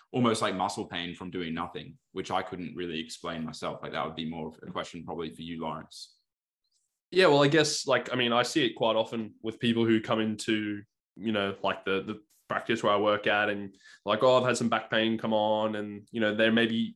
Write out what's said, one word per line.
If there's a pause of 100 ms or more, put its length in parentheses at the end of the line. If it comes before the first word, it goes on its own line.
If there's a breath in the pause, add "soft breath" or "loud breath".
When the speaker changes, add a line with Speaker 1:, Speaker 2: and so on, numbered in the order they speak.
(120)
Speaker 1:
almost,
like,
muscle
pain
from
doing
nothing, (140)
which
I
couldn't
really
explain
myself.
Like,
that
would
be
more
of
a
question
probably
for
you,
Lawrence. (920)
Speaker 2:
Yeah,
well,
I
guess,
like,
I
mean,
I
see
it
quite
often
with
people
who
come
into, (340)
you
know,
like,
the,
the (260)
practice
where
I
work
at
and, (280 loud breath)
like,
"Oh,
I've
had
some
back
pain
come
on,"
and,
you
know,
they're
maybe